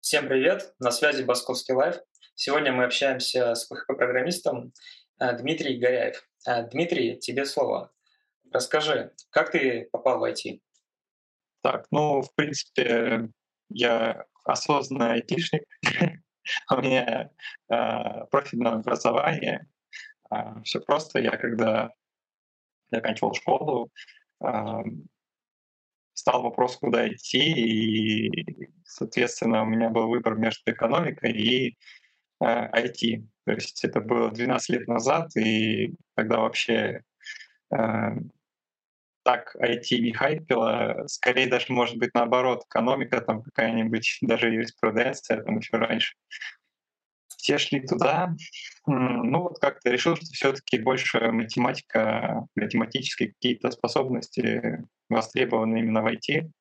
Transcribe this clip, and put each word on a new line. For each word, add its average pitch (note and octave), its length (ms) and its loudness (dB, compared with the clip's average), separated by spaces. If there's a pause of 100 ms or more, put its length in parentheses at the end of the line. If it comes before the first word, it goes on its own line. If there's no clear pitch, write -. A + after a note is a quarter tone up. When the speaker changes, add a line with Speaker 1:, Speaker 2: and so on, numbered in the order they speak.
(100)
Speaker 1:
Всем C#3+ 160 2
привет, C#3 540 2
на B2 100 2
связи C3+ 320 2
Басковский B2 500 -2
Лайф. D#3 280 2 (340)
Сегодня C#3 380 0
мы B2+ 100 2
общаемся B2 720 0
с - 120 -4
П - 100 -12
Х - 100 -12
П-программистом, B2+ 840 0 (480)
э, B2 180 0
Дмитрий C#3+ 400 -2
Горяев. A#2 500 0 (160)
Э, A#2 240 -2
Дмитрий, C#3 480 0
тебе C3+ 280 -4
слово. B2+ 480 -2 (580)
Расскажи, D3+ 600 0 (180)
как - 220 2
ты B2+ 400 0
попал B2 260 2
в A2+ 60 0
I A#2 100 -2
T? - 240 -8 (1040)
Speaker 2:
Так, - 300 0
ну, D3 300 2
в - 120 -10
принципе, A#2+ 960 0 (380)
я A#2 560 0 (180)
осознанный C3+ 680 0
айтишник. D#3+ 500 0 (200)
<laughs> - 420 0 (480)
У C3 60 4
меня, B2 520 0 (420)
э, A2+ 600 -2
профильное A#2+ 400 0
образование. B2 960 0 (600)
А, A2 360 -6
всё - 160 -4
просто. - 400 0
Я A#2 160 0
когда A2+ 560 0 (1000)
заканчивал A2+ 420 -2
школу, - 580 -2 (500)
ам, A2+ 640 -6 (1080)
стал B2+ 300 0
вопрос, B2 340 0
куда A#2 320 2
идти, A2 1200 0
и, - 400 -8 (160)
соответственно, A2+ 800 -2
у A2 40 0
меня A2+ 220 2
был A2+ 200 2
выбор A#2+ 260 0
между A2 360 -2
экономикой B2+ 640 0
и, A#2+ 460 0 (600)
э, - 40 2
I A#2 460 0
T. A2+ 320 -2 (240)
То A2+ 60 0
есть - 340 -6
это - 160 0
было A#2 280 0
двенадцать A#2+ 380 -2
лет B2 180 0
назад, C3+ 500 0
и A2 580 2 (220)
тогда A2 240 2
вообще, A2+ 640 0 (720)
э, - 20 0 (1500)
так A#2+ 380 2
I A#2 160 2
T B2 200 -2
не A#2 140 2
хайпило. A2+ 960 0
Скорее B2+ 400 0
даже, B2+ 260 0
может A#2+ 240 2
быть, A#2+ 160 -2
наоборот, B2 560 2
экономика A#2+ 540 0
там A2+ 200 -2
какая-нибудь, A2+ 800 -2
даже A#2 300 2
юриспруденция A2+ 920 0
там G#2+ 140 -2
ещё A2+ 220 -4
раньше. A#2 380 0 (1200)
Все D3 180 0
шли C#3+ 240 0
туда. E3 540 2 (520)
М, B2 440 2
ну E3+ 140 2
вот F3 140 -6
как-то - 320 0
решил, D#3+ 260 2
что - 100 -10
всё-таки - 520 0
больше A#2 540 2
математика, A2+ 1200 0
математические A2+ 800 -2
какие-то B2 380 0
способности A#2+ 1120 -2 (240)
востребованы A2+ 720 0
именно A2 220 2
в A2 40 2
I A2+ 100 0
T. D#3+ 340 -2 (100)